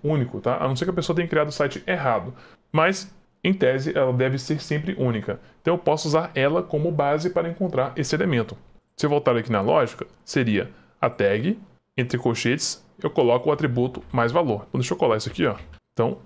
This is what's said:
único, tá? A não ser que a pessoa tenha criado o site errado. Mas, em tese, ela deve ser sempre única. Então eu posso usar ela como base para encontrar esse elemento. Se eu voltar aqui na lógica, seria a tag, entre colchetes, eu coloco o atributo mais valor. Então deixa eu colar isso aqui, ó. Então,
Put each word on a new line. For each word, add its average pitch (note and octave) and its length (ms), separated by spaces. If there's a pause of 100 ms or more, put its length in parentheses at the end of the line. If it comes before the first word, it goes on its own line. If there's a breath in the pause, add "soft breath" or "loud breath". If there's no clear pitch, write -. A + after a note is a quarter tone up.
único, C3 380
tá? B2 160
A - 100
não C3 80
ser B2 80
que F3+ 80
a - 20
pessoa E3+ 220
tenha E3+ 120
criado D3+ 200
o D3 40
site C#3+ 360
errado. B2+ 460 (360 loud breath)
Mas, E3+ 420 (300)
em F#3 120
tese, C#3+ 440
ela C3 140
deve B2+ 260
ser D3 240
sempre D3+ 380
única. A2+ 400 (220 soft breath)
Então E3+ 140
eu - 20
posso D#3 320
usar E3 260
ela C#3+ 260
como E3 300
base D3+ 380
para E3+ 200
encontrar C#3 460
esse C#3+ 180
elemento. D3+ 440 (400)
Se - 80
eu D3+ 40
voltar C#3+ 280
aqui A#2 140
na G2+ 100
lógica, B2+ 440 (200)
seria A2 440 (300 loud breath)
a B2+ 100
tag, A2 480 (380)
entre B2 220
colchetes, B2 680 (160)
eu D#3 80
coloco C3 400
o D3 40
atributo B2+ 580
mais A#2 200
valor. C3 360
Então - 120
deixa B2 140
eu - 40
colar A#2 200
isso G#2+ 120
aqui, E3 160
ó. A2 100 (380)
Então, - 320